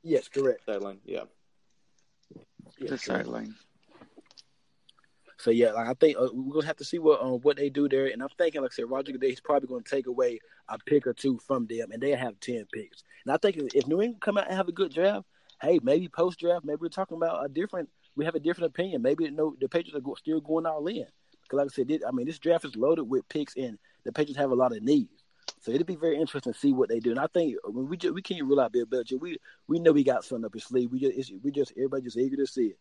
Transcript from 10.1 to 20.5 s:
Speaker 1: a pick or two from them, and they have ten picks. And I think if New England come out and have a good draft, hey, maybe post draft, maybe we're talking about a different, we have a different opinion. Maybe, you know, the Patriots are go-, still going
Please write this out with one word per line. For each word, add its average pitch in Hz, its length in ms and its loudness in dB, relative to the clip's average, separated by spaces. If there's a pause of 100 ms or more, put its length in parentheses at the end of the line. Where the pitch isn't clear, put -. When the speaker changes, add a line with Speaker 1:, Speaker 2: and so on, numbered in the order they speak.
Speaker 1:
a 110 80 -6
pick 143 300 2
or 120 80 0
two 131 240 0
from 123 280 -2
them, 113 260 -6
and 113 100 -8
they 139 80 0
have 123 300 -2
ten 117 300 -6
picks. - 340 -14 (200)
And 135 80 -2
I 156 60 2
think 202 180 2 (180)
if 135 120 4
New 160 160 2
England 226 180 -4
come 202 160 0
out 196 120 0
and 185 100 -4
have 185 100 -2
a 175 40 -6
good 175 200 -2
draft, 196 320 0 (380)
hey, 156 200 6
maybe 156 280 2
post 175 300 -2
draft, 170 260 0
maybe 151 160 -4
we're 170 60 -6
talking 175 280 -6
about 165 260 -2
a 143 60 -4
different, 165 400 -6 (280)
we 147 100 -2
have 165 80 -4
a 165 40 0
different 170 300 -2
opinion. 165 320 -4
Maybe, 143 240 2
you 147 60 -4
know, 151 280 -2
the 131 80 -2
Patriots 165 300 -2
are 135 60 -4
go-, 135 120 -6
still 156 280 -2
going 160 240 0